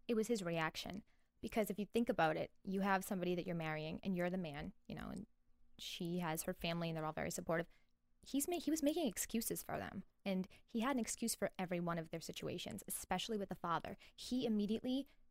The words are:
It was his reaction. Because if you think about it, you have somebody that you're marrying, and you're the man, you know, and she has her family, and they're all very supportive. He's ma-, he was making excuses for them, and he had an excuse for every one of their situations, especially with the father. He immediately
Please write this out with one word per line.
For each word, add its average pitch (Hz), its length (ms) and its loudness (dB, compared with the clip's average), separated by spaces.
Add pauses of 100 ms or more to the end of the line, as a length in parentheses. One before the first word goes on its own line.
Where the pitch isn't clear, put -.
It 240 80 2
was 214 120 4
his 233 160 2
reaction. 165 600 0 (360)
Because 220 300 0
if 196 80 -4
you 208 80 -2
think 233 240 2
about 165 260 4
it, - 140 -2 (140)
you 190 180 0
have 190 220 4
somebody 180 320 0
that 170 100 -2
you're 175 100 -2
marrying, 156 480 -2
and 196 140 0
you're 175 140 2
the 190 80 0
man, 160 320 -4 (160)
you - 80 -8
know, - 160 -8
and 190 160 -6 (500)
she 175 400 -4
has 165 260 0
her 185 100 -2
family, 170 360 0
and 160 80 -2
they're 156 80 -2
all 156 60 0
very 156 180 -2
supportive. 170 380 0 (560)
He's 277 240 0
ma-, 349 120 0
he 294 120 0
was 320 100 2
making 311 260 4
excuses - 540 -2
for - 160 -4
them, 196 240 -6 (240)
and 185 220 0 (200)
he 233 120 -2
had 262 160 2
an 247 40 2
excuse - 360 0
for - 240 0
every 180 200 0
one 170 200 0
of 160 100 -4
their 165 120 -6
situations, 165 680 -6
especially - 500 0
with 196 120 -2
the 185 60 -4
father. 170 420 0 (180)
He - 320 0
immediately 220 580 2 (260)